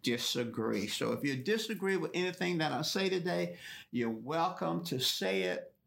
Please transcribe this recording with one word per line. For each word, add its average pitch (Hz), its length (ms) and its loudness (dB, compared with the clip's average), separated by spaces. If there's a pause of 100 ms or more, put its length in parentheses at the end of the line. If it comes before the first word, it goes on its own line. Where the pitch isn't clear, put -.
disagree. 117 840 0
So 117 260 0
if 117 120 -2
you 139 120 2
disagree 190 600 0
with 180 180 0
anything 180 440 0
that 156 140 4
I 147 100 0
say 190 260 2
today, 175 500 0 (320)
you're 120 180 2
welcome 165 760 0
to 131 140 -2
say 190 440 2
it. - 240 -2 (200)